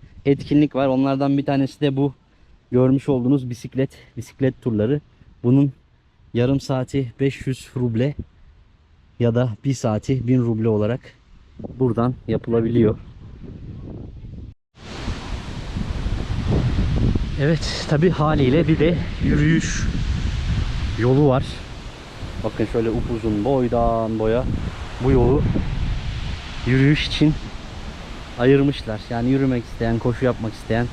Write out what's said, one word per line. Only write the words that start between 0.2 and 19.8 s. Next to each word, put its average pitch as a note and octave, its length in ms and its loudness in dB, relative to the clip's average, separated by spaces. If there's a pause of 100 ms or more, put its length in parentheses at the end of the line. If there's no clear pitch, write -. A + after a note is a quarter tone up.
etkinlik C#3+ 500 2
var. C3+ 120 2
Onlardan C3+ 500 2
bir C#3+ 80 -2
tanesi C#3 360 -2
de C3+ 160 0
bu C#3 160 0 (580)
görmüş C3 380 4
olduğunuz B2+ 400 2
bisiklet, C3 400 -4 (280)
bisiklet - 440 -2
turları. A#2 400 0 (420)
Bunun C3+ 280 4 (640)
yarım B2+ 260 2
saati C3 600 -4
beş C3+ 280 -2
yüz - 280 -6
ruble B2 400 0 (1040)
ya A#2 160 2
da B2 140 2 (160)
bir C#3 80 2
saati A2+ 540 -2
bin B2+ 140 4
ruble A#2 260 0
olarak G#2+ 320 2 (800)
buradan B2 340 2 (140)
yapılabiliyor. A2+ 680 2 (4000)
Evet, D3+ 480 0
tabii D#3 200 4
haliyle D3+ 580 2
bir D#3 120 4
de D#3+ 180 4 (260)
yürüyüş D3 640 2 (1120)